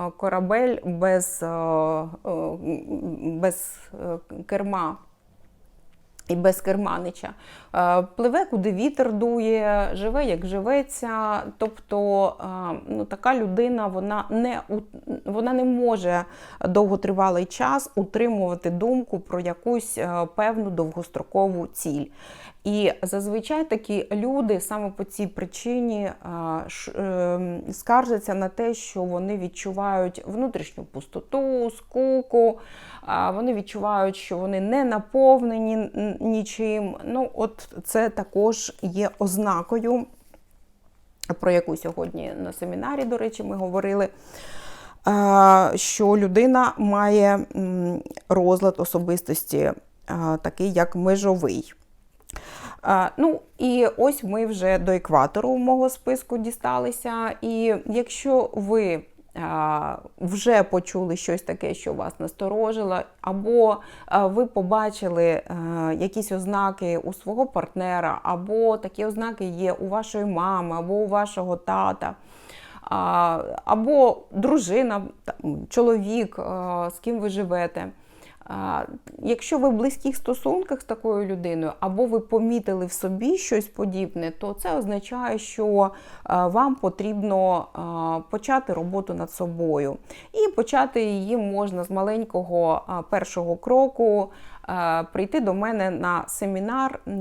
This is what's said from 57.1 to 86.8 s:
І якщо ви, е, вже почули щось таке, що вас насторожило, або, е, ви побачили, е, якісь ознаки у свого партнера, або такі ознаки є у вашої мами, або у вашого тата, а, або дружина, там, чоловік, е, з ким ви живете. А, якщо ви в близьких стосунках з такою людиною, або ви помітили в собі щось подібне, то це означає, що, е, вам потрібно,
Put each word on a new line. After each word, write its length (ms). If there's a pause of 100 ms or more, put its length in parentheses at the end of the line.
І 340 (100)
якщо 680
ви, 400
е, 80 (1200)
вже 420
почули 520
щось 260
таке, 320
що 200
вас 260
насторожило, 800 (220)
або, 560 (340)
е, 140
ви 200
побачили, 800
е, 200 (560)
якісь 320
ознаки 640
у 160
свого 320
партнера, 800
або 540
такі 280
ознаки 400
є 280
у 140
вашої 380
мами, 500
або 180
у 140
вашого 480
тата, 600 (640)
а, 640 (220)
або 520 (140)
дружина, 720 (220)
там, 460
чоловік, 720
е, 40 (460)
з 100
ким 200
ви 100
живете. 640 (560)
А, 360 (340)
якщо 420
ви 100
в 20
близьких 440
стосунках 640
з 20
такою 420
людиною, 540
або 260
ви 140
помітили 640
в 60
собі 460
щось 300
подібне, 640
то 220
це 240
означає, 600
що, 540 (380)
е, 180
вам 280
потрібно, 920 (100)